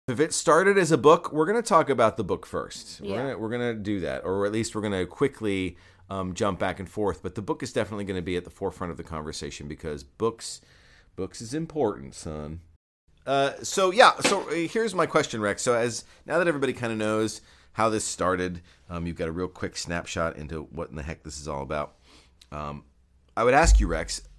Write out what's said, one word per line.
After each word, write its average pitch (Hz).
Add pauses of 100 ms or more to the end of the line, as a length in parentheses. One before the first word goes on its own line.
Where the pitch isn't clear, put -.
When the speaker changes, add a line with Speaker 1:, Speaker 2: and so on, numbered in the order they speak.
Speaker 1:
if 123
it 160
started 185
as 170
a 151
book, 156
we're 151
gonna 220
talk 160
about 117
the 110
book 87
first. -
We're -
Speaker 2:
Yeah. 98
Speaker 1:
gonna, 135
we're 110
gonna 120
do 104
that, 67
or 95
at 104
least 110
we're 107
gonna 98
quickly, 101 (340)
um, 95
jump 98
back 92
and 92
forth. 101
But 92
the 113
book 156
is 123
definitely 104
gonna 95
be 90
at 87
the 87
forefront 95
of 78
the 82
conversation 76
because 76
books, - (560)
books 92
is 113
important, 113
son. 78 (640)
Uh, 139 (100)
so 190
yeah, 208
so, 196
uh, -
here's 180
my 170
question, 139
Rex. 101
So 123
as, 113 (220)
now 151
that 175
everybody 139
kinda 120
knows 110 (320)
how 110
this 107
started. 90 (280)
Um, 85
you've 85
got 85
a 80
real 90
quick -
snapshot 82
into 76
what -
in 71
the 73
heck 78
this 76
is 71
all 71
about. 73 (540)
Um, 73 (520)
I 113
would 123
ask 151
you, 104
Rex, 82 (160)